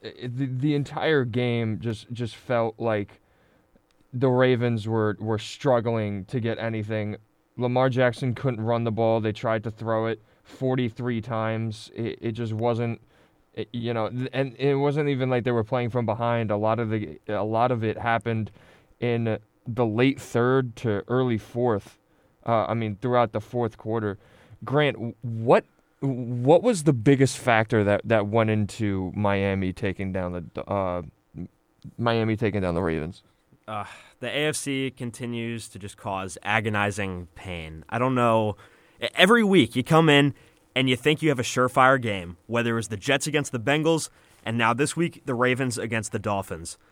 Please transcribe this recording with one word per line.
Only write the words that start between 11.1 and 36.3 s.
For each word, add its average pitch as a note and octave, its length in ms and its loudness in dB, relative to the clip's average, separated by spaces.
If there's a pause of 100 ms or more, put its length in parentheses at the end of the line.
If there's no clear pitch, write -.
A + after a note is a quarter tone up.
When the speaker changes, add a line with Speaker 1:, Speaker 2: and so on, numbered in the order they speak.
Speaker 1:
times. A2 760 -4
It, A2 260 -6
it A2+ 120 -2
just A2+ 200 -4
wasn't, A#2 460 -2 (560)
it, - 160 -8
you A#2+ 220 -4
know, A2 160 -2
th-, B2 240 -6
and C3+ 240 -2
it C#3 180 2
wasn't C#3+ 320 0
even C3 220 0
like B2 160 0
they B2+ 60 0
were A#2 120 2
playing A#2+ 260 -2
from A#2+ 160 -2
behind. A2+ 460 0
A G#2 60 0
lot A2 220 2
of A2+ 100 -2
the, G#2 280 -4 (120)
a G#2 160 -2
lot A2+ 260 2
of A#2 120 -2
it G#2+ 140 0
happened A2+ 540 -2 (480)
in A#2 400 0 (260)
the A#2+ 200 0
late B2+ 340 4
third B2 560 2
to G#2 320 -2
early B2 300 2
fourth. A#2+ 600 -2 (480)
Uh, A2+ 220 2
I G#2 60 0
mean, A2 280 -4
throughout B2 300 2
the G#2+ 100 -4
fourth A#2+ 360 -4
quarter. G#2+ 420 -4 (460)
Grant, C#3 300 2
w-, A#2 180 -8 (100)
what, A#2 420 2 (340)
what B2 640 2
was G3+ 220 2
the D3+ 80 6
biggest B2+ 440 4
factor A2 460 2
that, G2+ 220 4
that G#2+ 220 2
went A2 220 2
into G2+ 640 -2
Miami G2 600 0
taking F#2+ 400 -4
down F2 400 -6
the, - 100 -6
uh, F#2 380 -4 (960)
Miami A2+ 400 0
taking G#2 240 0
down F2+ 120 0
the E2+ 80 0
Ravens? D#2+ 420 -4 (440)
Speaker 2:
Uh, G#2+ 160 -8 (380)
the B2 80 -6
A D3 180 -2
F D3+ 80 -2
C C3+ 400 -4
continues A#2 720 -8
to - 120 -16
just G2 180 -14
cause F#2+ 460 -6